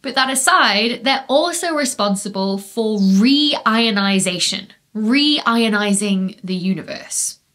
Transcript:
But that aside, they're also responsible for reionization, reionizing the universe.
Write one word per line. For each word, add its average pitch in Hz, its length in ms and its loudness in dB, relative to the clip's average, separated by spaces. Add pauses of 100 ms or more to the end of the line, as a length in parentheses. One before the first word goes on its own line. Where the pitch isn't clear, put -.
But 262 140 -8
that 262 160 0
aside, 247 720 2
they're 262 260 -2
also 330 460 0
responsible 196 800 -2
for 214 420 -4
reionization, 196 1700 2 (260)
reionizing 214 1500 0
the 185 120 -6
universe. - 840 -6 (140)